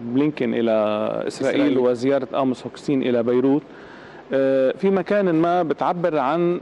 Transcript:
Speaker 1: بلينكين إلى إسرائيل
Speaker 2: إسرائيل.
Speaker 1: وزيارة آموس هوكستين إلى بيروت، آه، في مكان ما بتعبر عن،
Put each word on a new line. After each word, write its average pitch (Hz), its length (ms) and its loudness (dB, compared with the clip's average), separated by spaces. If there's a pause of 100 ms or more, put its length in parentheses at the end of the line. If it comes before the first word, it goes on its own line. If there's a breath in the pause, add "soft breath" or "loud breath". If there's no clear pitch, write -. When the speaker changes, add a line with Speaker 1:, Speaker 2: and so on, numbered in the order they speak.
Speaker 1:
بلينكين 127 500 0
إلى 113 160 0 (560)
إسرائيل - 340 -2
Speaker 2:
إسرائيل. 143 180 2
Speaker 1:
وزيارة 127 560 0
آموس 131 320 -2
هوكستين 135 360 -2
إلى 120 200 2
بيروت، 127 400 2 (720 loud breath)
آه، 135 460 2
في 190 120 2
مكان 190 440 2
ما 170 280 2
بتعبر 160 560 0
عن، 170 440 0